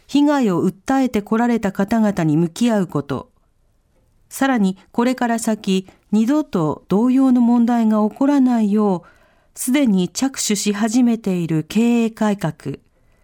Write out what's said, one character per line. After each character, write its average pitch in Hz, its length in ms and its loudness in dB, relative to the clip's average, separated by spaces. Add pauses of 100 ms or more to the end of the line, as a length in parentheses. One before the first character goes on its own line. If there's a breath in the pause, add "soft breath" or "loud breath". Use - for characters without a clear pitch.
被 285 160 0
害 277 280 2
を 165 140 0
訴 262 360 -2
え 254 80 0
て 214 120 -2
こ 220 160 -2
ら 240 100 0
れ 233 120 0
た 196 120 -4
方 196 280 -2
々 202 240 0
に 156 140 2
向 170 120 0
き 233 220 -2
合 208 100 0
う 175 60 -2
こ 143 160 -4
と、 - 280 -10 (1000)
さ - 180 -4
ら 254 100 2
に 190 200 0 (140)
こ 233 120 -2
れ 254 100 0
か 247 140 -4
ら 233 120 -2
先、 208 480 -2 (240 soft breath)
二 220 140 2
度 294 200 0
と 160 420 -4
同 226 240 0
様 262 220 4
の 247 80 2
問 240 240 2
題 233 200 0
が 214 240 2
起 214 60 -20
こ 277 120 0
ら 285 120 2
な 247 220 2
い 202 100 0
よ 202 340 0
う、 - 40 -20 (460 soft breath)
す 254 180 -4
で 285 140 2
に 185 200 2
着 269 320 -4
手 - 160 -2
し 208 180 -2
始 220 300 0
め 233 140 2
て 196 180 -4
い 170 120 -4
る 156 200 -2
経 233 380 2
営 220 60 -4
改 214 260 -2
革、 - 400 -8 (460)